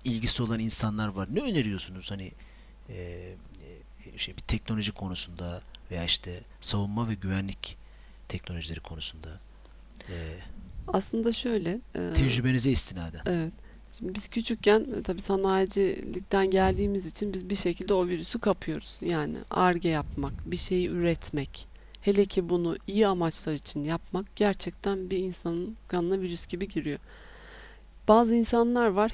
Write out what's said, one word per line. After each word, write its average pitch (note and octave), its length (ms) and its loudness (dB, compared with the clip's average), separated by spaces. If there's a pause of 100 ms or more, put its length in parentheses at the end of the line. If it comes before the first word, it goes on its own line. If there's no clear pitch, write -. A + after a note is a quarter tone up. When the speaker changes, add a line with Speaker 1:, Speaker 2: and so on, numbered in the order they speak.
Speaker 1:
ilgisi A#2 380 0
olan A2+ 180 0
insanlar A2 480 0
var. F#2+ 240 -4
Ne F#3 80 0
öneriyorsunuz G#2+ 720 -2
hani, F#2+ 220 -8 (560)
e, G#2 60 -12 (1200)
e, - 40 -16
şey, - 180 -6
bir - 60 -12
teknoloji G#2+ 500 -2
konusunda F2 680 -6 (300)
veya F2 140 -4
işte F2 360 -2 (200)
savunma G#2 480 0
ve G#2+ 60 0
güvenlik F#2+ 640 -4 (520)
teknolojileri E2 520 -8
konusunda? D#2+ 480 -10 (800)
E, F#2+ 60 -8 (760)
Speaker 2:
Aslında A3+ 440 0
şöyle, G#3+ 480 -2 (160)
e, F3 180 -4
Speaker 1:
tecrübenize B2+ 560 4
istinaden. E2+ 560 -2
Speaker 2:
Evet. E3+ 260 0 (460)
Şimdi F#3+ 160 -6
biz G#3 140 -8
küçükken, A3 580 4 (120)
e, - 40 -6
tabii F#3+ 180 -2
sanayicilikten F#3+ 1300 2
geldiğimiz F#3+ 560 4
için G3 260 -4
biz F#3 180 -4
bir G3+ 60 2
şekilde F#3 380 2
o F3+ 140 4
virüsü F3 300 -2
kapıyoruz. - 600 -2
Yani D#3 360 0 (140)
Ar-Ge F3 380 4
yapmak, D3 600 -2
bir F3+ 60 -2
şeyi F3+ 320 0
üretmek, E3+ 800 -2 (340)
hele G3+ 240 6
ki F#3+ 240 0
bunu F3 280 2 (100)
iyi G#3 200 6
amaçlar E3+ 480 2
için C#3+ 300 -4
yapmak E3+ 520 -4
gerçekten F#3+ 760 0
bir F#3+ 80 0
insanın F3+ 580 -2 (120)
kanına F3+ 320 0
virüs F3 260 -4
gibi F#3 220 -4
giriyor. D3 300 -4 (1080)
Bazı A3+ 260 8
insanlar A#3 520 4
var, G#3 280 4